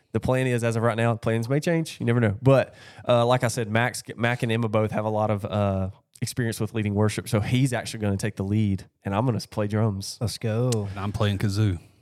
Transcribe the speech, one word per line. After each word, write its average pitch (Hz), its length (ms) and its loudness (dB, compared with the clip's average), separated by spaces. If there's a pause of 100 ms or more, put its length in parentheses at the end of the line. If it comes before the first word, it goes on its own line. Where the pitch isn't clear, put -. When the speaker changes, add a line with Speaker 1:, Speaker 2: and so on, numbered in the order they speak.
(120)
Speaker 1:
The 113 80 0
plan 131 260 0
is, 120 180 0
as 113 120 0
of 113 60 0
right 113 140 2
now, 117 200 2
plans 113 340 -2
may 143 100 0
change. 165 400 -2
You 117 60 -4
never 117 140 2
know. 104 200 2
But, 127 340 4 (320)
uh, 120 200 4
like 127 180 4
I 120 40 2
said, 107 220 -4
Max, 113 320 0 (140)
Mac 120 260 -2
and 120 80 0
Emma 113 180 2
both 107 240 2
have 110 120 -2
a 110 60 -2
lot 107 200 0
of, 101 140 -2
uh, 98 460 0 (320)
experience 117 380 -2
with 110 140 -4
leading 104 200 0
worship. 107 340 0
So 107 120 0
he's 123 340 2
actually 110 260 -6
gonna 101 160 0
take 101 200 -4
the 101 80 -4
lead, 101 400 0 (200)
and 98 100 -4
I'm 110 120 0
gonna 107 140 0 (100)
play 107 160 -2
drums. 104 540 -2
Speaker 2:
Let's - 180 -4
go. 113 520 -2
Speaker 3:
And 98 80 -10
I'm 98 140 -6
playing 101 260 0
kazoo. 101 400 0 (240)